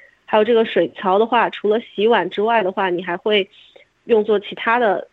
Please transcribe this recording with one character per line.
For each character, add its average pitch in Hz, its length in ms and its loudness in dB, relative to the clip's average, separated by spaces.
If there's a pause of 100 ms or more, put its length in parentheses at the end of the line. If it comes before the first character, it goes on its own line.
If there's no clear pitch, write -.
(260)
还 220 140 0
有 214 40 4
这 233 100 0
个 226 120 4
水 170 300 -2
槽 190 240 0
的 220 80 2
话， 226 240 0
除 - 180 -4
了 214 100 2
洗 214 280 -2
碗 202 240 2
之 202 100 -6
外 226 220 0
的 196 80 -2
话， 190 180 -2
你 175 140 -4
还 175 120 -6
会 202 320 -2 (580)
用 214 180 2
作 214 160 2
其 - 160 -14
他 233 240 -2
的 208 340 -2